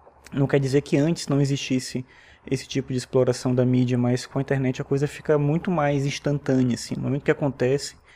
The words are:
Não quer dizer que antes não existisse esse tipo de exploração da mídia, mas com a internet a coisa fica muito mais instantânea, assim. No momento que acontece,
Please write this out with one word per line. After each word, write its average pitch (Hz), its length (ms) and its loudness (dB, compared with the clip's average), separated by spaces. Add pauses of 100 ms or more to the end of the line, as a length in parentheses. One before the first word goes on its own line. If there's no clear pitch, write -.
(320)
Não 135 160 2
quer 143 140 2
dizer 135 200 2
que - 140 -2
antes 160 320 0
não 143 140 2
existisse 131 640 -2 (440)
esse 135 180 -4
tipo 139 260 -4
de 127 40 -2
exploração 127 560 0
da 127 120 4
mídia, 127 320 2
mas 123 280 0
com - 140 -6
a - 20 0
internet 135 400 -2
a 139 40 -8
coisa 139 200 0
fica - 320 0
muito 147 320 0
mais 143 360 0
instantânea, 135 680 0
assim. - 200 -8
No - 80 -6
momento 131 200 -4
que 156 80 2
acontece, 135 640 -2 (200)